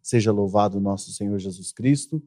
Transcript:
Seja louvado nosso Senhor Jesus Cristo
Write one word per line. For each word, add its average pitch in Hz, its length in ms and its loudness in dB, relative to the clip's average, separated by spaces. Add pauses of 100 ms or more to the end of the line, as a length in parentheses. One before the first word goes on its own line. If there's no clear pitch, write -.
Seja 113 280 2
louvado 101 480 2
nosso 98 320 -2
Senhor 101 280 -4
Jesus 92 320 -10
Cristo 139 560 0